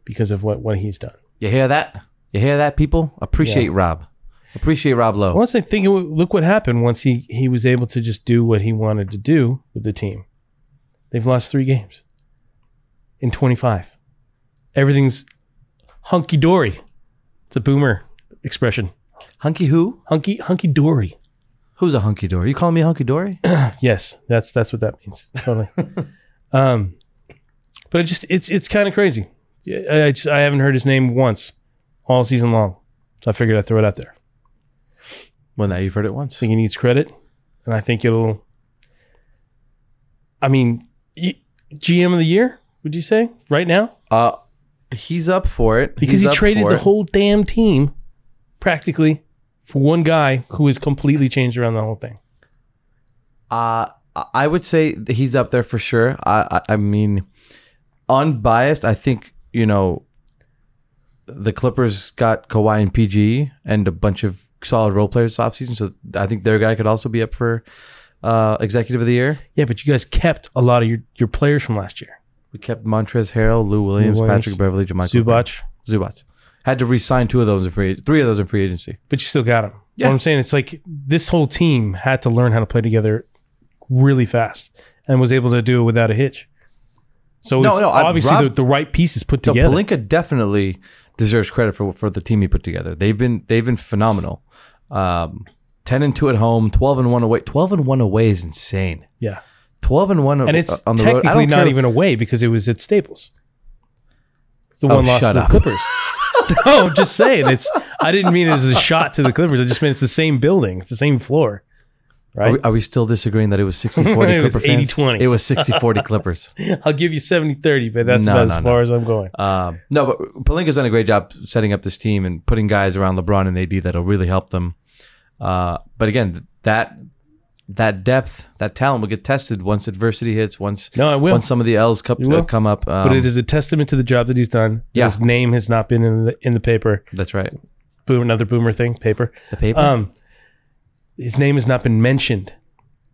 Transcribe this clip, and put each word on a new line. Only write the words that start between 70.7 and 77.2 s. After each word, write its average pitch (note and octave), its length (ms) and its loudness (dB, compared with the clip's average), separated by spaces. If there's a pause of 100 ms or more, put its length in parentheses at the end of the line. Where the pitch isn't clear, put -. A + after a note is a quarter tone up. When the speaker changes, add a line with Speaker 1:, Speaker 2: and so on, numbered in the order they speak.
Speaker 1:
of A2+ 60 0
your, A2+ 100 -2 (160)
your A#2 120 0
players C#3+ 360 0
from A2+ 120 -4
last F#2 260 -10
year. - 180 -20 (320)
Speaker 2:
We - 80 -18
kept A2 240 -8
Montrezl A2 500 -2
Harrell, A2+ 340 2
Lou G#2 140 0
Williams, G#2 380 2
Speaker 1:
Lou A2+ 60 2
Williams, G#2+ 200 2
Speaker 2:
Patrick G2 140 -6
Beverley, G2 260 0
JaMychal F#2 380 0
Speaker 1:
Zubac. A#2 380 0 (240)
Speaker 2:
Green. A2 160 -2
Zubac. - 220 -10 (420)
Had C3 140 0
to B2+ 60 0
re-sign B2 420 0